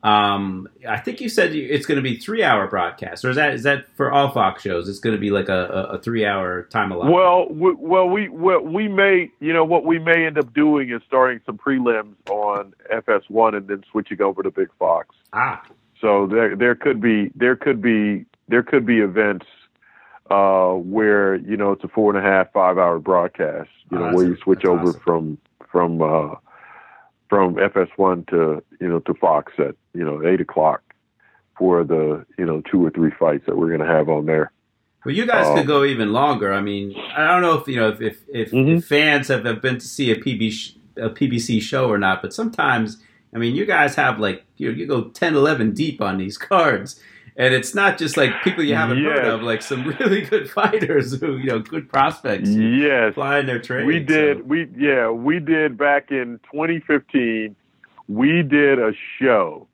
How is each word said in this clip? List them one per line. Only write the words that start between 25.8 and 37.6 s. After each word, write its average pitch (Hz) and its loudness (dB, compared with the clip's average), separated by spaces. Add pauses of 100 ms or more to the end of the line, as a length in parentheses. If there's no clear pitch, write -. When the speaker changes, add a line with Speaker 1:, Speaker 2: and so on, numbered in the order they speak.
Speaker 2:
uh, 78 0 (920)
from 92 2
F 98 2
S 92 2
one 92 0
to, 78 0 (160)
you 92 -4
know, 85 0
to 87 -4
Fox 80 0
at, 71 -2 (200)
you 85 -4
know, 76 -4
eight 92 2
o'clock - 0 (760)
for 90 2
the, 78 -2 (140)
you 90 -2
know, 78 -2
two 87 4
or 80 0
three 80 0
fights 78 0
that 87 -2
we're 82 0
gonna 78 -2
have 78 2
on 76 0
there. 78 0 (520)
Speaker 1:
Well, 135 -6
you 233 -2
guys 214 2
Speaker 2:
Um, 147 4
Speaker 1:
could 147 2
go 143 4
even 113 0
longer. 117 0
I 98 -2
mean, 101 -6 (200)
I 151 0
don't 180 4
know 165 2
if, - -6